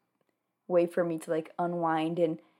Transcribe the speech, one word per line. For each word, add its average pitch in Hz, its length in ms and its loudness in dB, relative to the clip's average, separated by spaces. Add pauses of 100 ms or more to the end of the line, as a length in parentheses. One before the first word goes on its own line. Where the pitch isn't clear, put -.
(680)
way 175 180 4
for 175 180 0
me 170 160 -2
to, 170 120 -6
like, 160 260 -4
unwind 165 640 0
and 160 200 0 (200)